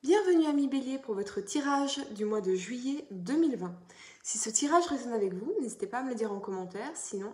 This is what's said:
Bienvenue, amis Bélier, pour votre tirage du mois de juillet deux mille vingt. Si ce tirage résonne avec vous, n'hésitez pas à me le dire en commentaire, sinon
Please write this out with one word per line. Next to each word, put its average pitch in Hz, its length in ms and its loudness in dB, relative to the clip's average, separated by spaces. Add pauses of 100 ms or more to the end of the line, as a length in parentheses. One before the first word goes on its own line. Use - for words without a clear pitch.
Bienvenue, 359 440 6
amis 285 220 4
Bélier, 262 300 -2
pour 226 160 -4
votre 202 260 -4
tirage 277 680 0
du 214 160 -4
mois 214 160 0
de 185 120 2
juillet 247 560 -4
deux 190 260 -2
mille 311 200 4
vingt. 175 180 -6 (480)
Si - 140 -6
ce 220 140 -4
tirage 311 360 4
résonne 240 280 -2
avec 202 180 2
vous, 220 260 -4
n'hésitez 226 280 -4
pas 233 120 -4
à 254 40 -4
me 262 80 -4
le 247 40 -4
dire 214 180 -2
en 196 60 -4
commentaire, 196 560 -6
sinon 202 400 -8